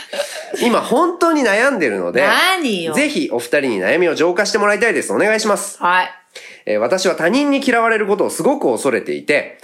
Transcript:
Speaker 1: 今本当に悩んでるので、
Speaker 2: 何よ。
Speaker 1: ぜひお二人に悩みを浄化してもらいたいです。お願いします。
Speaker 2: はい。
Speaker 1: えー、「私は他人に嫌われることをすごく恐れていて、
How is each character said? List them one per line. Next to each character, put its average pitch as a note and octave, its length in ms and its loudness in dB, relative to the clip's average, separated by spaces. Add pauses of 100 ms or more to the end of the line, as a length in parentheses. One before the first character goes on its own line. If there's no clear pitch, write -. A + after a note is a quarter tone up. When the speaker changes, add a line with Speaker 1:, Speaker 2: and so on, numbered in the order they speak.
(640)
Speaker 1:
今 A3 180 2
本 E4 380 0
当 E4+ 140 2
に D4+ 100 2
悩 A3+ 280 2
ん A#3+ 100 0
で C3+ 100 0
る G2+ 80 -2
の F2 140 -4
で、 B2 100 2
Speaker 2:
何 C4 640 0
よ。 D#3+ 100 -4
Speaker 1:
ぜ C#4+ 140 0
ひ F#3+ 240 -2
お A#2 80 -2
二 - 60 -8
人 D3+ 160 0
に A#2 180 -2
悩 A2+ 180 2
み F3 100 2
を D3 60 0
浄 D#3 200 2
化 G3 120 0
し G3+ 60 -4
て A3 60 2
も G#3 100 2
ら G#3 60 4
い G3 60 -2
た A3+ 80 2
い G3 60 0
で B2 80 -2
す。 - 100 -4
お G#2 40 0
願 G#3 200 2
い G#3+ 40 -2
し G#3+ 80 -2
ま G3+ 80 2
す。 - 260 -10
Speaker 2:
は F3+ 220 2
い。 - 160 -14 (460)
Speaker 1:
え G#2+ 100 0
ー、 - 40 0
「私 D3+ 260 0
は E3 80 2
他 D#3+ 140 0
人 C#4+ 220 2
に C#4 140 0
嫌 A#3 160 2
わ A3+ 80 2
れ A3 100 2
る G#3 80 -2
こ G3+ 100 0
と C#3 100 0
を G#2 40 -4
す - 120 -6
ご B3+ 160 2
く D3+ 120 0
恐 B2 200 0
れ A2 120 0
て D2+ 120 -6
い C#2+ 100 -10
て、 - 400 -2